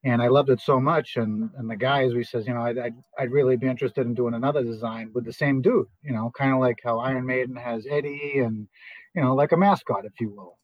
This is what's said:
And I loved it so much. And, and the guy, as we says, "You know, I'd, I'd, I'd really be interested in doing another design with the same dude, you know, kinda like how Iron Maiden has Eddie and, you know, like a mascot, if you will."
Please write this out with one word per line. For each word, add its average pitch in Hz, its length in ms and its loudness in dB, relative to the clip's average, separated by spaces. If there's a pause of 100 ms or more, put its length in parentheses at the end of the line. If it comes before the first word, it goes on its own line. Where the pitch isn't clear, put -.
And 120 160 2
I 120 80 4
loved 135 200 4
it 123 120 4
so 135 180 2
much. 151 380 0
And, 107 400 -2
and 113 120 -8
the 113 80 -6
guy, 131 280 2
as 120 100 2
we 120 80 0
says, 113 240 -4
"You 123 80 -2
know, 117 60 -4
I'd, 117 180 -2
I'd, 120 160 -6 (240)
I'd 127 120 -2
really 127 260 4
be 131 100 -2
interested 127 400 -2
in 120 80 -2
doing 120 200 0
another 135 280 0
design 113 500 -6
with 120 120 -4
the 113 80 -12
same 139 280 0
dude, 214 260 2 (160)
you 143 100 -6
know, 117 240 -4
kinda 135 200 2
like 127 260 2
how 117 160 -2
Iron 127 260 -2
Maiden 127 320 -2
has 120 320 -6
Eddie 143 500 -2
and, 110 280 -2 (480)
you 170 80 0
know, 131 120 4
like 143 180 4
a 170 40 4
mascot, 175 480 2
if 107 160 -14
you 110 100 -2
will." 92 320 -20